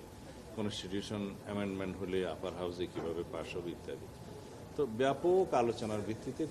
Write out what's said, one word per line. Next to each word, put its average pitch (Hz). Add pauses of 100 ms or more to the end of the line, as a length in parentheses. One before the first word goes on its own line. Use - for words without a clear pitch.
(560)
কনস্টিটিউশন 101 (100)
অ্যামেন্ডমেন্ট 98
হলে 92
আপার 87
হাউসে 87
কিভাবে 82 (100)
পাস 82
হবে 87
ইত্যাদি। 76 (680)
তো 147
ব্যাপক 139
আলোচনার 113
ভিত্তিতে 131